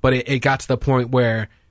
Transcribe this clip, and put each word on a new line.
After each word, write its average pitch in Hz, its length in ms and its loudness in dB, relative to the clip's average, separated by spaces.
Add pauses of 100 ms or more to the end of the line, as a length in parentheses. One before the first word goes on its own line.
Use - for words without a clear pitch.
But 131 120 4
it, 127 160 -4
it 135 100 0
got 135 220 0
to - 60 -10
the 127 100 0
point 127 320 0
where 117 400 0 (220)